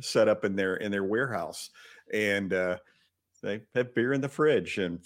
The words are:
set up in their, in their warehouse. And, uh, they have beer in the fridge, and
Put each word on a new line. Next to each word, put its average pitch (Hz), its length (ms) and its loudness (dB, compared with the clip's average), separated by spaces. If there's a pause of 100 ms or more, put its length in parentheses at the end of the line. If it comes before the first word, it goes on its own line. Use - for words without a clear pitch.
set 110 240 4
up 107 160 2
in 101 100 0
their, 95 220 0
in 107 120 -4
their 101 140 -2
warehouse. 104 680 -4 (440)
And, 101 400 2
uh, 92 240 2 (640)
they 101 200 -4 (140)
have 123 180 -2
beer 120 200 2
in 139 80 0
the 139 80 -2
fridge, 135 480 2
and 87 280 -2